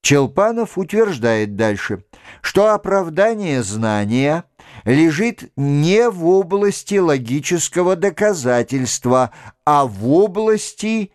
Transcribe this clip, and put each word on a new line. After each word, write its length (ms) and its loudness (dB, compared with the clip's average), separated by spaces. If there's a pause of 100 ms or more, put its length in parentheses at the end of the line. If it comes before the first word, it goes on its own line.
Челпанов 720 0
утверждает 760 0
дальше, 480 -2 (380)
что 320 2
оправдание 880 -2
знания 800 -2 (420)
лежит 720 0
не 520 2
в 160 -6
области 720 0
логического 1000 0
доказательства, 1300 0 (340)
а 200 4
в 240 -6
области 1040 0